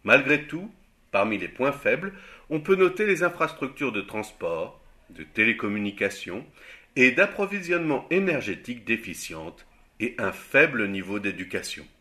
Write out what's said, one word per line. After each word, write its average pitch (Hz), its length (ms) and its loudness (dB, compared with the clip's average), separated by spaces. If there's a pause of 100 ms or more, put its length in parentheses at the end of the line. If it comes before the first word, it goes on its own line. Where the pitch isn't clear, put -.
Malgré 139 400 4
tout, 185 280 -8 (380)
parmi 104 300 2
les 85 80 -6
points 135 240 0
faibles, 151 420 -2 (380)
on 156 80 0
peut 190 160 4
noter 185 320 4
les 180 160 2
infrastructures 147 680 -2
de 101 80 -2
transport, 87 800 -6 (300)
de 85 140 -16
télécommunications 104 1200 0 (500)
et 127 160 8
d'approvisionnement 175 1000 0
énergétique 123 720 -2
déficientes 82 800 -6 (340)
et 113 200 -2
un 98 140 -2
faible 135 560 2
niveau 98 280 -4
d'éducation. 92 680 -6 (140)